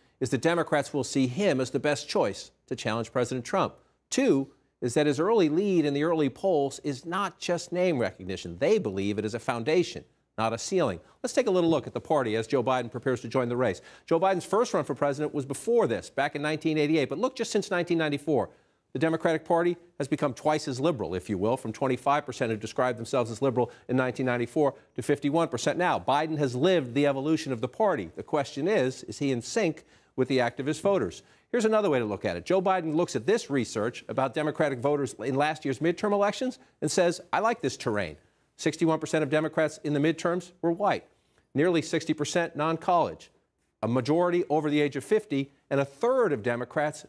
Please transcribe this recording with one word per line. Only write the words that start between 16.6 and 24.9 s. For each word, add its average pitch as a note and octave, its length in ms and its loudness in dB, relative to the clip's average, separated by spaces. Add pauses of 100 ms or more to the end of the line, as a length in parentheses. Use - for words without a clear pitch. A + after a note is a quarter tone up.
eighty-eight. D3 320 2
But - 80 -6
look, B3+ 180 -2
just A3+ 160 -6
since G3+ 200 -2
nineteen F3 260 0
ninety-four, D3 520 0 (440)
the C3+ 60 -6
Democratic D#3+ 440 2
Party F3 320 2 (220)
has C#3 100 -4
become C#3+ 280 -2
twice D3+ 320 -2
as B2+ 120 -4
liberal, A2+ 360 0
if F2+ 140 -6
you G#2 80 -2
will, A2 200 0
from D3 140 -8
twenty-five C#3 560 0
percent A#2+ 240 -2
who A2 60 -2
described A#2+ 420 -2
themselves A#2 320 -2
as A2 100 -10
liberal B2 300 2 (160)
in B2 80 0
nineteen B2+ 320 0
ninety-four B2 480 0 (200)